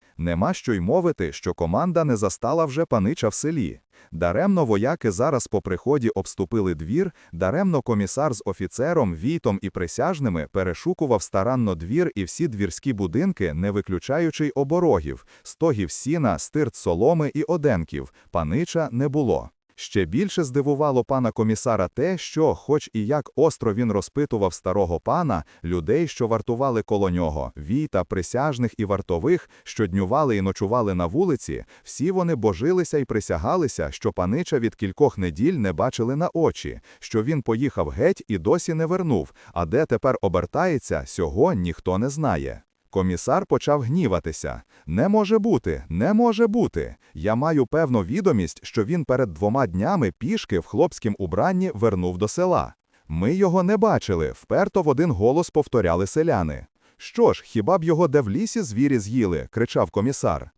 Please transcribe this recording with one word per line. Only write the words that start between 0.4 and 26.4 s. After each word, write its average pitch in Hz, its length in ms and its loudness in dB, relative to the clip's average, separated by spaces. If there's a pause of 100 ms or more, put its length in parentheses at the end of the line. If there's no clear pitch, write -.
що - 200 -4
й 98 60 0
мовити, 120 520 0
що 90 220 -6
команда 156 500 0
не 131 140 0
застала 120 480 0
вже 151 200 -2
панича 113 440 0
в - 40 -6
селі. 123 460 -4 (320)
Даремно 135 540 2
вояки 110 460 2
зараз 123 360 0
по 101 140 0
приході 113 480 0
обступили 95 640 -2
двір, 123 360 -2 (200)
даремно 135 500 0
комісар 123 520 0
з - 120 -10
офіцером, 110 680 0
війтом 110 460 -2
і 98 80 -4
присяжними 110 800 -2
перешукував 104 720 0
старанно 104 540 0
двір 117 400 -2
і 98 80 -2
всі 160 240 -4
двірські 107 460 -4
будинки, 101 600 -2
не 92 180 -2
виключаючи 135 760 -2
й 135 80 -4
оборогів, 135 680 0 (180)
стогів 110 480 -2
сіна, 127 480 -2
стирт 147 360 -2
соломи 135 580 2
і 151 100 -2
оденків. 104 720 -2 (180)
Панича 131 600 -2
не 127 160 0
було. 120 420 0 (320)
Ще 95 240 0
більше 165 380 -2
здивувало 139 600 0
пана 127 280 0
комісара 110 560 0
те, 170 300 -2
що, 151 380 0
хоч - 380 -2
і 107 120 -2
як 139 300 -2
остро 127 380 2
він 117 180 0
розпитував 101 600 0
старого 90 460 0
пана, 127 440 0 (200)
людей, 90 440 0
що - 200 -4
вартували 117 540 0